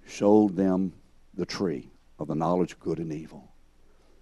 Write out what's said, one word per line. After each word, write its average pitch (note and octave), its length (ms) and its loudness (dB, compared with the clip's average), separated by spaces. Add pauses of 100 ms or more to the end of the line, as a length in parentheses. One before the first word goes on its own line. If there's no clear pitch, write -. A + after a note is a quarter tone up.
showed G#2 480 4
them F#2+ 380 0 (400)
the F2 120 -6
tree D#2+ 460 -6 (260)
of D2 100 -8
the D#2 80 -6
knowledge E2+ 380 0
of - 60 -20
good E2 180 -6
and E2 160 -8
evil. - 380 -14 (720)